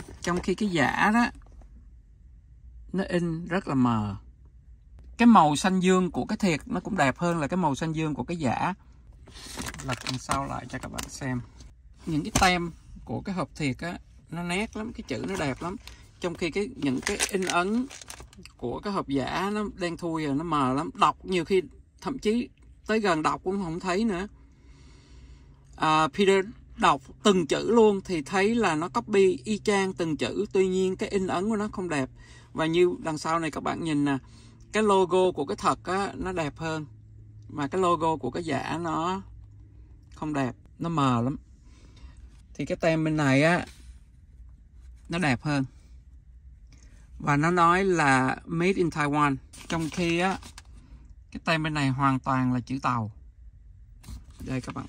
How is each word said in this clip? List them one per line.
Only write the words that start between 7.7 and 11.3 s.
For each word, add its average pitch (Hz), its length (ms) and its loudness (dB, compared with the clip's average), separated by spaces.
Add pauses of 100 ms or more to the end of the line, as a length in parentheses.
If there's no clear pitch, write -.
xanh 160 180 -4
dương 156 200 -2
của 131 100 -4
cái 170 140 -6
giả. 156 360 -2 (1080)
Lật 135 220 -6
đằng 127 140 -4
sau 139 260 -2
lại 127 240 -8
cho 131 100 -10
các - 120 -12
bạn 120 160 -10
xem. 127 340 -6 (640)